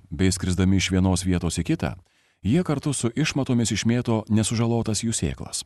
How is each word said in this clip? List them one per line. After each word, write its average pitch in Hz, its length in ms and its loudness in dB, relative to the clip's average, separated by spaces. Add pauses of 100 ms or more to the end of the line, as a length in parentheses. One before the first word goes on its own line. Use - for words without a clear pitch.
bei 92 240 2
skrisdami 92 440 2
iš 90 160 0
vienos 92 320 2
vietos 90 320 0
į 85 80 -2
kitą, 117 260 -2 (500)
jie 139 220 2
kartu 147 300 -2
su 117 160 -2
išmatomis 123 640 0
išmėto 113 560 0
nesužalotas 110 720 0
jų 113 160 -2
sėklas. - 480 -6